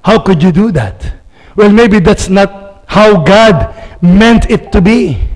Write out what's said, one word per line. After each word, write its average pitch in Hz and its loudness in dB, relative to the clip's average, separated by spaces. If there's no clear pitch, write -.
How 214 0
could 175 0
you 180 2
do 208 0
that? 110 -8
Well, 208 2
maybe 214 2
that's 185 -2
not - -4
how 202 2
God 196 2
meant 220 2
it - -4
to 202 0
be. 208 0